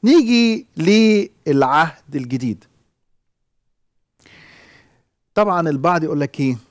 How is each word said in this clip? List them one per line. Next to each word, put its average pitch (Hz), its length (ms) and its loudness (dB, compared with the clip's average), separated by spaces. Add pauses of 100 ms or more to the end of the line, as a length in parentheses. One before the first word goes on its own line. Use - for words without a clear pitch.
نيجي 233 640 2 (100)
للعهد 160 1400 0
الجديد. 127 500 -6 (2750)
طبعا 180 360 0
البعض 160 340 -2
يقول 151 160 -4
لك 139 200 -8
ايه؟ 131 180 -2 (140)